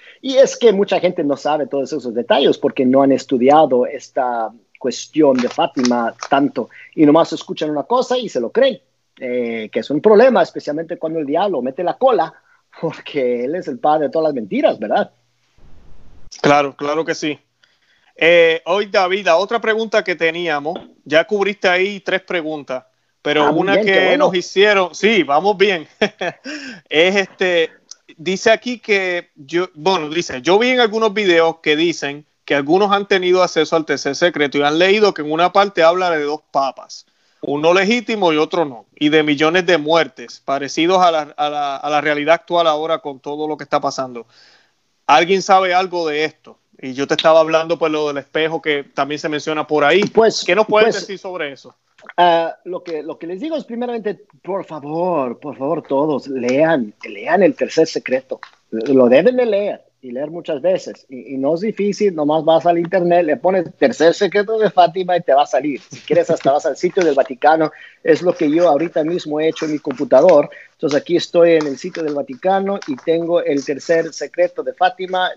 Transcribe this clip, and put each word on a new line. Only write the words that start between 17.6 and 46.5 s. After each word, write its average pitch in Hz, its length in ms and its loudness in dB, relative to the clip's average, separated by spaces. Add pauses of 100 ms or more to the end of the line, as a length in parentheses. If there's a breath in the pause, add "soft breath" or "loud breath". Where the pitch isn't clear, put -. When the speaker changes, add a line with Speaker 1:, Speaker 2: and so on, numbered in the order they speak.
Speaker 2:
Eh, 165 500 4
hoy, 202 220 -2
David, 190 380 -2
la 170 120 4
otra 202 240 -2
pregunta 220 420 -2
que 180 120 -4
teníamos, 160 640 -4 (240)
ya 151 220 2
cubriste 202 420 -2
ahí 185 320 0
tres 185 220 -4
preguntas, 151 640 -8 (380)
pero 147 220 0
Speaker 1:
Ah, 147 80 2
muy 165 100 0
Speaker 2:
una 190 120 0
Speaker 1:
bien, 208 120 2
Speaker 2:
que 196 80 2
Speaker 1:
qué 190 120 4
bueno. 185 200 2
Speaker 2:
nos 180 100 0
hicieron, 190 580 2
sí, 202 300 2
vamos 160 340 0
bien, 180 300 0 (120)
<laughs> 240 880 -8
es 175 260 4
este, 180 560 -2 (460)
dice 185 340 0
aquí 226 280 -2
que 185 560 -4
yo, 165 380 -4
bueno, 151 360 -2
dice, 151 320 -6
"Yo 170 180 4
vi 247 100 0
en 254 100 2
algunos 220 340 0
videos 170 440 2
que 151 180 -2
dicen 151 500 -4 (200)
que - 80 -4
algunos 165 380 2
han 202 160 0
tenido 185 340 2
acceso 170 340 0
al 156 100 -2
tercer 139 300 -4
secreto 147 440 0
y - 20 2
han 147 160 0
leído 196 360 4
que 156 100 -10
en 151 80 -8
una 170 200 0
parte 196 300 2
habla 175 300 4
de 156 120 -2
dos 147 180 -6 (100)
papas, 135 560 -6 (340)
uno 151 320 0
legítimo 202 580 0
y 156 60 0
otro 160 260 0
no, 123 220 -12 (100)
y 151 140 0
de 156 140 4
millones 156 420 0
de 170 140 2
muertes, 147 640 -2
parecidos 143 540 -2
a 180 120 4
la, 160 100 0 (140)
a 147 140 -2
la, 143 280 -6
a 147 120 -6
la 147 120 0
realidad 151 340 0
actual 170 320 0
ahora 156 320 0
con 139 200 -12
todo 151 280 -8
lo 151 100 -6
que 147 60 -14
está 143 180 -2
pasando. 131 460 -6 (800 soft breath)
¿Alguien 175 340 4
sabe 190 320 4
algo 180 340 -2
de 151 180 -2
esto?" - 320 -12 (200)